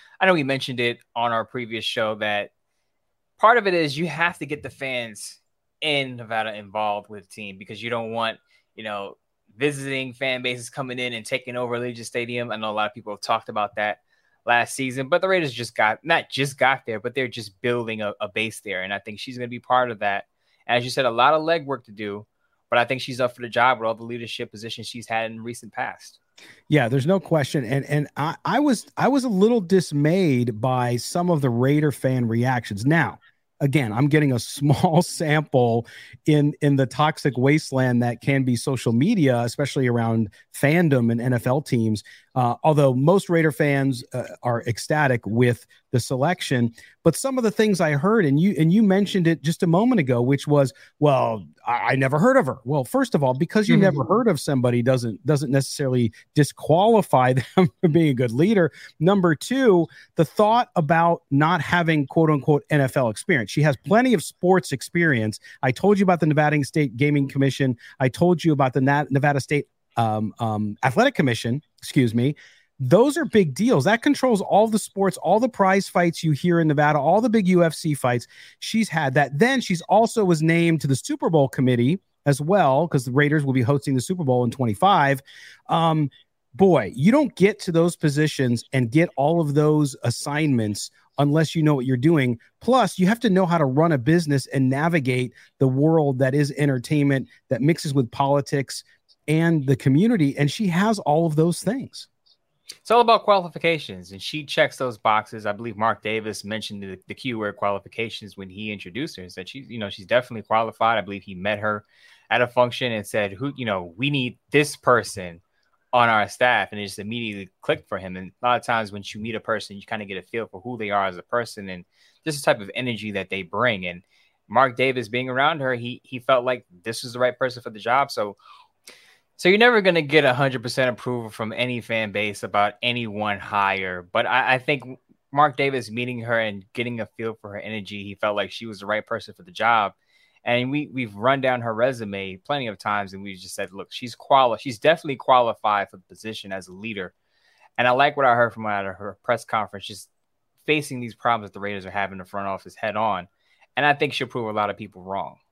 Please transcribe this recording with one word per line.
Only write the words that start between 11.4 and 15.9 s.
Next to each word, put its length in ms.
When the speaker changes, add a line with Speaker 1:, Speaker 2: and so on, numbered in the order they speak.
Speaker 1:
over 200
Allegiant 280
Stadium. 440
I 60
know 140
a 20
lot 160
of 60
people 180
have 100
talked 280
about 260
that 280
last 280
season, 360
but 100
the 80
Raiders 240
just 240
got, 300